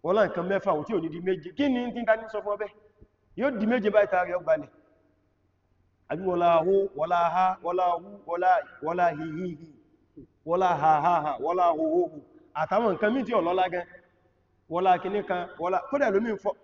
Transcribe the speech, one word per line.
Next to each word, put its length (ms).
Ọlá 200
nǹkan 240
mẹ́fà 260
ò 100
tí 100
ò 60
ní 100
di 120
méje. 320
Kí 140
ni 260
tí 80
ń 40
ta 100
ní 120
sọ 140
fún 120
ọ 40
bẹ́ẹ̀? 140
Yóò 140
di 160
méje 240
báyìí, 180
tààrí 240
ọgbà 240
lẹ̀. 120
Àbí 160
wọlá 320
hó, 180
wọlá 240
ha, 160
wọlá 280
hú, 200
wọlá, 280
wọlá 340
hi, 180
hi, 240
hi. 120
Wọlá 320
ha, 180
ha, 200
ha, 180
wọlá 260
hó, 180
hó, 180
hó. 180
Àtàwọn 420
nǹkan 180
mí 120
tí 100
ò 80
lọ́lá 280
gan. 160
Wọlá 280
kìíní 280
kan, 300
wọlá, 320
kódà 220
lómi 220
fọ 180